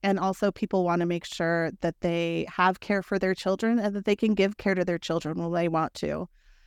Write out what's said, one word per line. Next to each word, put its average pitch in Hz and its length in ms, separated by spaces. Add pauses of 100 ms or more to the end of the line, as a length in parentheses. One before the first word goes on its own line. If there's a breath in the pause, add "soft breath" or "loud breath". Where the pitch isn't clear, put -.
and 196 160
also 196 320
people 190 320
wanna 175 200
make 175 200
sure 165 560
that 170 200
they 170 480
have 185 300
care 202 240
for 196 160
their 185 160
children 226 460
and 202 160
that 202 80
they 208 100
can 214 200
give 196 220
care 196 200
to 180 80
their 175 140
children 165 380
when 170 160
they 170 140
want 160 280
to. 156 340 (380)